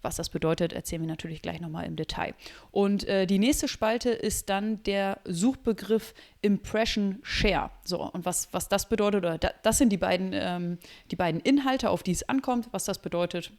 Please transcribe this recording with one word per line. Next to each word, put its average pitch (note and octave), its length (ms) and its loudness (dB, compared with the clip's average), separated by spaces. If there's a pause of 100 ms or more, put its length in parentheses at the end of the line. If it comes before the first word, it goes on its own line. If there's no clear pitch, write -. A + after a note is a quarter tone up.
Was - 120 -4
das E3 140 -6
bedeutet, E3 440 0
erzählen E3 300 -6
wir D#3+ 40 -4
natürlich D#3+ 360 -8
gleich E3 180 -8
nochmal E3 240 -6
im E3 100 -6
Detail. - 380 -6 (380)
Und, G3+ 360 2
äh, F#3+ 200 2
die G3 100 4
nächste B3 300 4
Spalte A#3 420 0
ist - 400 -2
dann G#3 340 -2
der G3 420 0
Suchbegriff A3 880 0 (260)
Impression G#3 800 0
Share. - 480 0 (140)
So, - 280 -4
und F3 140 -8
was, - 260 -2
was F3+ 160 -4
das - 220 0
bedeutet, G#3 340 2
oder E3 140 -2
da, - 140 0 (100)
das A3 160 2
sind B3+ 120 6
die G3 80 4
beiden, F#3 360 0
ähm, F3 460 -2 (320)
die - 40 -2
beiden E3+ 240 0
Inhalte, C4 520 2
auf F2 100 0
die F#3 120 -2
es - 140 -4
ankommt. B3+ 440 0
Was F#3+ 140 -4
das F#3+ 140 -4
bedeutet, F3 600 -4